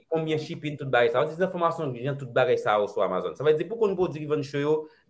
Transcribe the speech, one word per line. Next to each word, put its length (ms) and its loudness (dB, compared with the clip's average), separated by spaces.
konbyen 320 -2
shipping, 360 -8
tout 120 -8
bagay 240 4
sa. 100 2
Ou 80 -2
di, 140 -10
informasyon, 580 -2
jan 160 -2
tout 140 -10
bagay 280 4
sa 200 2
ou 100 2
sou 140 0
Amazon. 320 -2
Sa 80 -4
vle 140 6
di, 100 -4
pou 120 -6
konn 180 2
pwodui 240 -2
ki 80 -6
vann 160 0
chè 160 -2
yo, 240 0